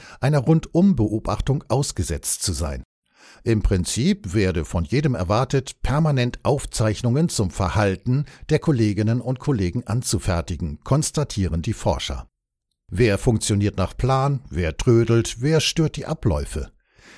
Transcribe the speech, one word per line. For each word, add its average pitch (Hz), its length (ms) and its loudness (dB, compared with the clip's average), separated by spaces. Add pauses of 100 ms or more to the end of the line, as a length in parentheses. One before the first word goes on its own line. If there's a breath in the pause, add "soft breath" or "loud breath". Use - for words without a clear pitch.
(200 loud breath)
einer 147 180 2
Rundumbeobachtung 131 1300 2
ausgesetzt - 760 -2
zu 95 80 -2
sein. 71 320 -6 (580 loud breath)
Im 110 200 2
Prinzip 101 720 0
werde 92 320 2
von 85 200 -2
jedem 135 300 0
erwartet, 113 680 -2
permanent 135 600 0
Aufzeichnungen 123 840 0
zum 92 220 -2
Verhalten 101 760 0 (240 loud breath)
der 156 100 2
Kolleginnen 113 640 2
und 127 180 -4
Kollegen 117 480 -2
anzufertigen, 87 960 -2
konstatieren 101 800 -2
die 107 140 -4
Forscher. 67 520 -4 (640)
Wer 98 280 4
funktioniert 104 580 2
nach 92 220 -2
Plan, 131 500 0
wer 87 300 -2
trödelt, 117 640 2
wer 156 180 2
stört - 360 -2
die 147 100 -8
Abläufe? 73 640 -4 (480 loud breath)